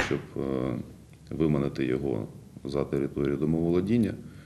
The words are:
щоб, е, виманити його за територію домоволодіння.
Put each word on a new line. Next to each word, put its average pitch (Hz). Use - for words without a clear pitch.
щоб, -
е, 71
виманити 71
його 65
за 69
територію 71
домоволодіння. 87